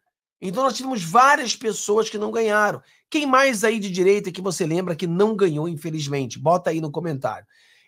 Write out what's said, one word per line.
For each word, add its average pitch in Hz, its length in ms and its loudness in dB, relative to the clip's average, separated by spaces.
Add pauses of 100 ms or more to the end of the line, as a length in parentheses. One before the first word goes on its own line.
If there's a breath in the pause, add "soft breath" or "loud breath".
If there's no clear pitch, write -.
(400)
Então, 190 240 -4
nós 262 140 0
tivemos 254 260 -6
várias 247 520 4
pessoas - 560 -2
que 214 80 -8
não 214 120 -4
ganharam. 214 520 2 (260 soft breath)
Quem 294 160 0
mais 262 380 4
aí 226 160 2
de 196 100 -6
direita 190 420 2
que 180 100 -10
você 190 220 -4
lembra 170 320 -2
que 175 120 -6
não 202 280 2
ganhou, 170 320 0
infelizmente? 147 720 -6
Bota 170 320 0
aí 160 100 -2
no 160 120 -6
comentário. 127 560 -6 (400 soft breath)